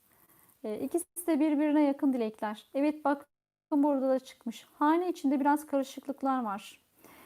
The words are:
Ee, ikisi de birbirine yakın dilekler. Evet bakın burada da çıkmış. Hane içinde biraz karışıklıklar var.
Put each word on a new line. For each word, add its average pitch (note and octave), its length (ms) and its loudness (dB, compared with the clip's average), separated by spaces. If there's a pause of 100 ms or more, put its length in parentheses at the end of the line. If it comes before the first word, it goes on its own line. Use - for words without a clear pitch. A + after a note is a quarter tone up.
(640)
Ee, G#3+ 160 -6
ikisi - 480 -6
de D#4+ 120 2
birbirine D4+ 420 2
yakın C#4 320 2
dilekler. A3 600 -4
Evet D4+ 320 0
bakın C#4+ 220 -2 (440)
burada C#4+ 380 2
da C4 100 2
çıkmış. - 480 -12 (120)
Hane E4+ 300 2
içinde C#4+ 300 0
biraz D4 260 2
karışıklıklar C4+ 800 -4
var. G#3 360 -10 (460)